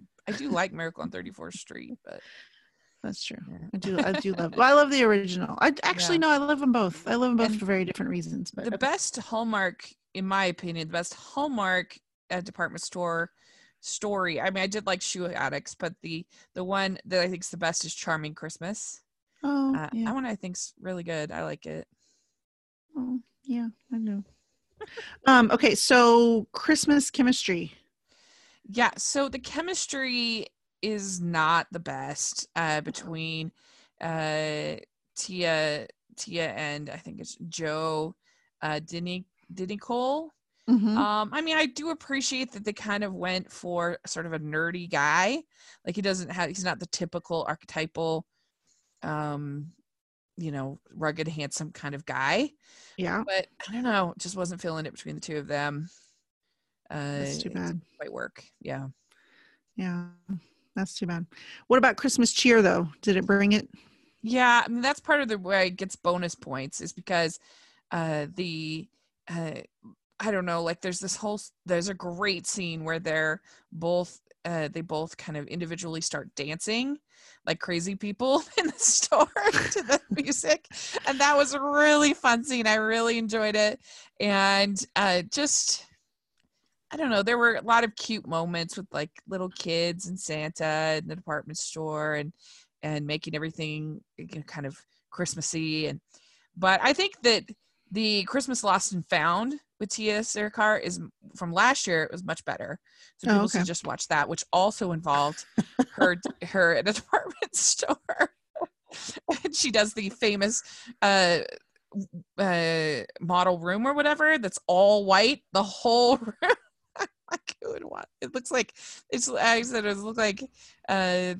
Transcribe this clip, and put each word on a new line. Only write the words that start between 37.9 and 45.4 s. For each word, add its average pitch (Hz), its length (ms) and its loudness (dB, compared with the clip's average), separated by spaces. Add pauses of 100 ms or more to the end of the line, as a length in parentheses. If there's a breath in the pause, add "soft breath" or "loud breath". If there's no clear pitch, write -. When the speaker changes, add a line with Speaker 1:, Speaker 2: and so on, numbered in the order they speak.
Speaker 1:
uh, 156 180 -2
Dini-, 175 460 -8 (280)
Dinicole. 240 800 -4 (380)
Speaker 2:
Mm-hmm. 220 280 6
Speaker 1:
Um, 208 360 0
I 302 80 -2
mean, 320 160 0
I 311 80 4
do 294 240 -6
appreciate 269 640 -4
that 208 100 -12
they 214 100 -4
kind 208 300 -4
of 190 100 -4
went 180 380 -4
for 175 540 -4
sort 165 200 -6
of 165 80 -8
a 156 60 -4
nerdy 165 500 -4
guy. 175 540 2 (420 soft breath)